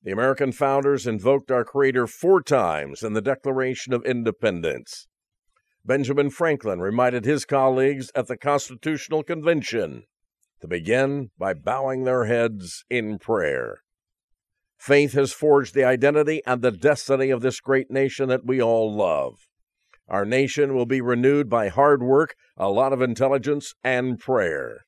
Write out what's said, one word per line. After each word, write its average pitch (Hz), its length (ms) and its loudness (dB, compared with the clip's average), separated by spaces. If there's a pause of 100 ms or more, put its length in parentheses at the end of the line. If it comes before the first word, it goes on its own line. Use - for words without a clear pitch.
The 95 100 -8
American 131 400 0
founders 139 540 0
invoked 127 460 0
our 123 120 0
Creator 131 440 0
four 180 340 2
times 80 640 0
in 107 100 -6
the 110 80 -2
Declaration 131 720 -4
of 117 100 -2
Independence. 98 1040 -4 (800)
Benjamin 139 460 0
Franklin 135 480 -2
reminded 120 440 0
his 143 220 -2
colleagues 135 720 0
at 127 100 -2
the 123 120 -8
Constitutional 143 840 -4
Convention 117 840 -4 (540)
to - 80 -18
begin 120 720 -2
by 95 160 -4
bowing 131 500 -4
their 127 220 2
heads 113 640 -2
in 107 300 -2
prayer. 69 640 -2 (960)
Faith 143 340 4
has 139 180 2
forged 143 440 2
the 135 80 4
identity 143 640 2
and 123 160 0
the 123 80 2
destiny 135 580 0
of 123 120 0
this 127 180 -2
great 135 320 -2
nation 135 380 -2
that 127 140 0
we 127 160 0
all 113 320 2
love. 80 440 0 (720)
Our 101 180 -2
nation 135 480 0
will 123 140 0
be 131 140 0
renewed 123 460 2
by 107 200 0
hard 139 340 4
work, 135 320 2 (240)
a 98 140 0
lot 131 200 2
of 131 120 0
intelligence, 135 800 -2
and 127 360 -2
prayer. 76 680 -2